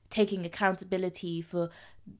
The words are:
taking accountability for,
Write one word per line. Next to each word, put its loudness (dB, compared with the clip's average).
taking 2
accountability 0
for, -2